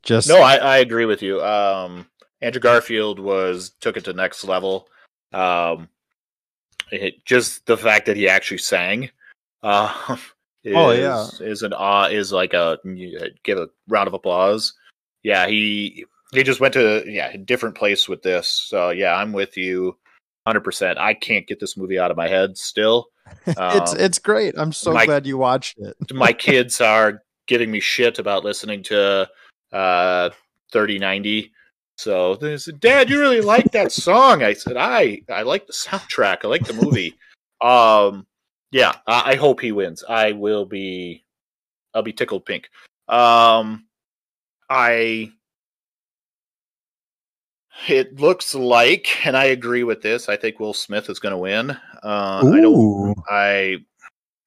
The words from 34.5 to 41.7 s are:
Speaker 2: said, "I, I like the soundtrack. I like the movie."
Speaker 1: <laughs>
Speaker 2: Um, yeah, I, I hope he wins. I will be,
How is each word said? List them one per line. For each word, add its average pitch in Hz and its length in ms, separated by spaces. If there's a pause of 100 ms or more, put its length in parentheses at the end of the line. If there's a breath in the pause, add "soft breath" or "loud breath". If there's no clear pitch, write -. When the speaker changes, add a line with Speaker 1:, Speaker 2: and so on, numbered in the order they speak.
Speaker 2:
said, 123 240
"I, 165 520
I 98 140
like 151 240
the - 60
soundtrack. - 720
I 104 40
like 147 180
the 117 80
movie." 107 400 (240 soft breath)
Speaker 1:
<laughs> - 220
Speaker 2:
Um, 110 640 (460)
yeah, 113 220 (160)
I, 120 240
I - 20
hope 135 260
he 117 120
wins. 92 360
I 110 240
will 104 340
be, 92 580 (720)